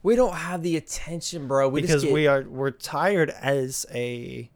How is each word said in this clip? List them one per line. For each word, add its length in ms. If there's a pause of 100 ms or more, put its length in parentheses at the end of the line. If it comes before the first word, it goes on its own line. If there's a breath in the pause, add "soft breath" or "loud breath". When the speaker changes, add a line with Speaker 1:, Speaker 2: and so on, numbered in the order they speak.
Speaker 1:
We 120
don't 200
have 280
the 140
attention, 680
bro. 220
We 120
Speaker 2:
Because 200
Speaker 1:
just 40
get 80
Speaker 2:
we 140
are, 160
we're 280
tired 580
as 640
a 640